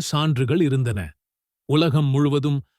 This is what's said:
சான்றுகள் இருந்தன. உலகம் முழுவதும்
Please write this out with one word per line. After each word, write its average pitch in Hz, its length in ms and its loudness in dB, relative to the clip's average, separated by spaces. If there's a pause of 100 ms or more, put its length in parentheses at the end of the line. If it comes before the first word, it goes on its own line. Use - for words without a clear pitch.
சான்றுகள் 147 600 0
இருந்தன. 131 360 0 (720)
உலகம் 151 420 2
முழுவதும் 143 480 0 (200)